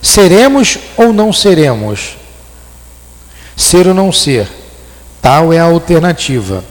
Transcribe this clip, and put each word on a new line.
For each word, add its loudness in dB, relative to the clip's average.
Seremos 2
ou 2
não 0
seremos? -2
Ser 0
ou 2
não 0
ser? -2
Tal 2
é 2
a 2
alternativa. -2